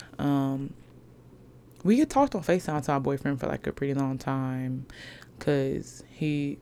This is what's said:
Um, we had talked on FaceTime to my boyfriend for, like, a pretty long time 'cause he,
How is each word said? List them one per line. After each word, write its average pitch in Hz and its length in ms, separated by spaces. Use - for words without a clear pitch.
Um, 139 540
we 214 140
had 302 140
talked 277 240
on 175 80
FaceTime 165 420
to 156 60
my 139 80
boyfriend 139 400
for, - 80
like, - 180
a 139 60
pretty 139 240
long 131 240
time 131 640
'cause 139 720
he, 147 500